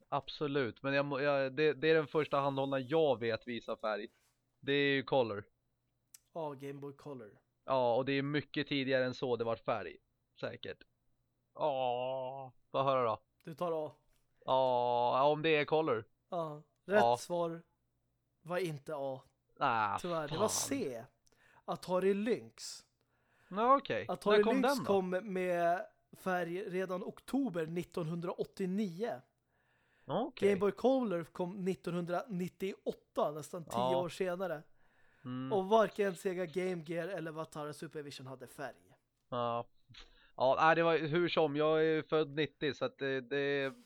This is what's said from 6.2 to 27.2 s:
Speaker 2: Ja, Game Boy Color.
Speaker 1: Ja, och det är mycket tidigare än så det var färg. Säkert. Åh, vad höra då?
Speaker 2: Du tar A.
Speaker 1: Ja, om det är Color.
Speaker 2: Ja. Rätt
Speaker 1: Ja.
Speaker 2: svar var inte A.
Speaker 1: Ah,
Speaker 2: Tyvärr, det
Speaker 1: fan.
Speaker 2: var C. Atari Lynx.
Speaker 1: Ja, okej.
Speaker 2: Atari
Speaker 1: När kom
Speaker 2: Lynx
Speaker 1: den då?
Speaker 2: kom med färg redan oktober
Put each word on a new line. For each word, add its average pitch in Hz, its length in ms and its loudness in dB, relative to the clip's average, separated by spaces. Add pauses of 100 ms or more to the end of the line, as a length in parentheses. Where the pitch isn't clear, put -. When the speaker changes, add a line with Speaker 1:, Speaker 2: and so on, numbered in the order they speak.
Speaker 2:
Ja, 151 200 -6
Game 139 260 -12
Boy 143 140 -12
Color. 127 460 -16 (260)
Speaker 1:
Ja, 123 300 4
och 131 100 4
det 135 80 2
är 139 80 2
mycket 143 460 -2
tidigare 131 380 2
än 127 80 -2
så 123 220 0
det 113 80 -2
var 113 120 0
färg. 104 420 -4 (420)
Säkert. - 440 -10 (720)
Åh, 131 960 -2 (200)
vad 135 140 0
höra 135 180 4
då? 110 180 0 (220)
Speaker 2:
Du 165 120 -14
tar 160 320 -2
A. 131 40 -12 (540)
Speaker 1:
Ja, 123 840 2
om 151 140 2
det 160 80 2
är 147 160 4
Color. 151 400 2 (240)
Speaker 2:
Ja. 156 340 -6 (220)
Rätt 202 160 2
Speaker 1:
Ja. - 160 4
Speaker 2:
svar 170 440 -4 (800)
var 175 160 -6
inte 160 380 -6
A. 135 260 -6 (380)
Speaker 1:
Ah, 113 400 2
Speaker 2:
Tyvärr, 165 220 -2
det 147 80 -6
Speaker 1:
fan. 160 100 -4
Speaker 2:
var 214 80 4
C. 160 560 -4 (600)
Atari 185 480 0
Lynx. 196 720 -4 (640)
Speaker 1:
Ja, 233 280 4
okej. 113 320 -2
Speaker 2:
Atari 202 280 4
Speaker 1:
När 208 60 8
kom 220 120 4
Speaker 2:
Lynx 262 200 4
Speaker 1:
den 233 80 -4
då? - 40 -2
Speaker 2:
kom 190 220 2
med 180 760 0 (320)
färg 180 520 -4
redan 185 340 -4
oktober 208 600 -2